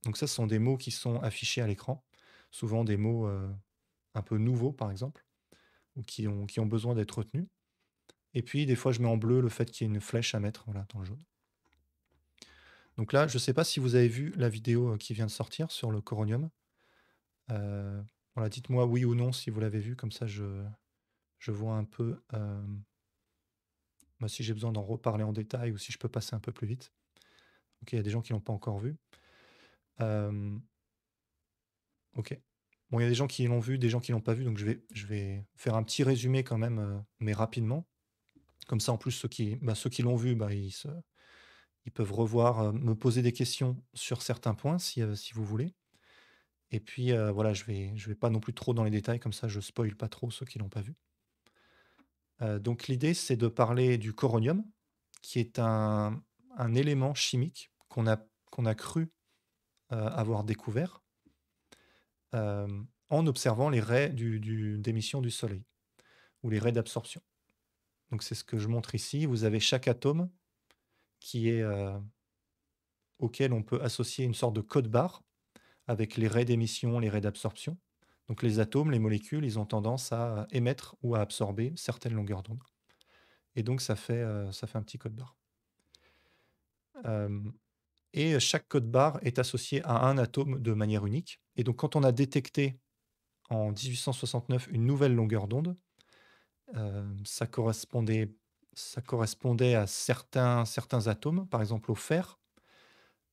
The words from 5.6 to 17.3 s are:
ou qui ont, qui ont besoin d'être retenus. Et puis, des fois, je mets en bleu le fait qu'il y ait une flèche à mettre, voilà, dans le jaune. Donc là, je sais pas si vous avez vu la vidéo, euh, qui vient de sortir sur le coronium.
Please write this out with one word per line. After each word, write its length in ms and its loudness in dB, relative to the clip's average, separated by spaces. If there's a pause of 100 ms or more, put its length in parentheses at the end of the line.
ou 80 -8
qui 240 -6
ont, 200 -2
qui 120 -8
ont 80 2
besoin 280 0
d'être 240 -2
retenus. 280 -4 (880)
Et 80 0
puis, 240 -2
des 100 4
fois, 140 2
je 100 2
mets 80 4
en 80 4
bleu 240 4
le 80 4
fait 220 -2
qu'il 160 -4
y 40 0
ait 40 0
une 60 -2
flèche 340 -2
à 60 -2
mettre, 260 -4
voilà, 260 -6
dans 80 -10
le 40 -8
jaune. 180 -10 (1700)
Donc 160 -4
là, 140 6
je 120 0
sais 160 0
pas 100 2
si 160 -2
vous 160 2
avez 100 8
vu 300 -2
la 120 2
vidéo, 440 0
euh, 60 0
qui 160 -8
vient 120 -2
de 40 -4
sortir 420 -6
sur 180 -4
le 100 -2
coronium. 500 -2 (1000)